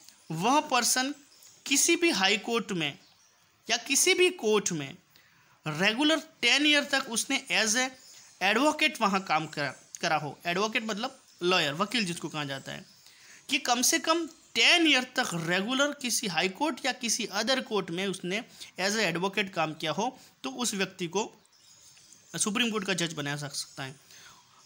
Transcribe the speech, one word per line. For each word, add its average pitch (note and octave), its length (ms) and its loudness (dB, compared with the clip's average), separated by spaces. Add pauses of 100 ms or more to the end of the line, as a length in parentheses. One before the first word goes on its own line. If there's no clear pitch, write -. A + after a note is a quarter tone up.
(320)
वह G#3+ 280 4
पर्सन B3+ 560 0 (500)
किसी C#4 300 4
भी E4+ 140 2
हाई G3 280 4
कोर्ट A#3 340 -2
में D#3 280 -2 (720)
या A3+ 80 2
किसी C#4 360 2
भी F4+ 160 6
कोर्ट G#3+ 420 0
में C#3+ 240 -6 (720)
रेगुलर A3+ 520 2 (220)
टेन C4 240 4
ईयर D4 180 4
तक C#4 260 0
उसने A3+ 420 -2
as G#3+ 240 2
a B3+ 140 0 (520)
एडवोकेट D4 600 2
वहाँ G3 220 2
काम D#3 240 0
करा, C#3+ 280 -4 (260)
करा E3 140 2
हो। D3 300 -4
एडवोकेट A3 380 -2
मतलब A3 400 -8 (200)
लॉयर, F3 300 2
वकील G3+ 320 -2
जिसको E3+ 240 -6
कहा D3 160 -6
जाता C#3 260 -8
है, C#3+ 140 -12 (640)
कि C#4+ 80 0
कम B3 240 0
से D#4+ 180 2
कम E4 280 0
टेन D#4 600 2
ईयर C4 160 4
तक - 300 -4
रेगुलर G3 580 0
किसी A#3 360 -4
हाई E3+ 220 0
कोर्ट C4 360 -4
या B3+ 60 0
किसी A#3 360 -4
other A3+ 360 -2
कोर्ट G3 260 -4
में F#3 180 -4
उसने F#3 360 -6 (360)
as G3 120 0
a A3+ 80 -2
एडवोकेट G3 540 -2
काम D#3 200 -2
किया D#3 180 -4
हो, A3+ 280 -4 (240)
तो C4 60 -6
उस B3 240 -4
व्यक्ति F#3 340 -4
को F#3+ 340 -4 (960)
सुप्रीम A3+ 340 0
कोर्ट G#3 140 -4
का G3 80 0
जज E3 200 -2
बनाया C#3+ 220 -4
जा D3 120 -10
सकता - 360 -10
है। C3+ 120 -12 (720)